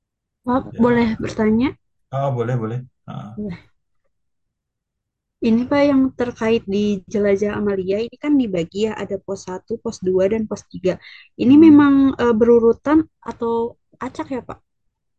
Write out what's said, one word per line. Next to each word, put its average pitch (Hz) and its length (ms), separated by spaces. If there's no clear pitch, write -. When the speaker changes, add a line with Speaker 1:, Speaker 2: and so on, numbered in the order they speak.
Speaker 1:
Pak, 254 160
Speaker 2:
Ya. 233 100
Speaker 1:
boleh 240 260
bertanya? 226 460
Speaker 2:
Oh, 139 240
boleh, 120 260
boleh. 113 160
Ah. - 280
Speaker 1:
Boleh. 208 360
Ini, 226 120
Pak, 285 200
yang 269 120
terkait 233 420
di 208 280
Jelajah 202 460
Amalia, 196 480
ini 247 180
kan 294 160
dibagi 185 460
ya, 214 60
ada 196 220
pos 196 240
satu, 185 240
pos 226 140
dua, 185 260
dan 226 180
pos 202 120
tiga. 180 220
Ini 247 120
Speaker 2:
Hmm. 311 120
Speaker 1:
memang, 285 280
eh, 240 180
berurutan 233 580
atau 226 220
acak 302 280
ya, 240 140
Pak? - 100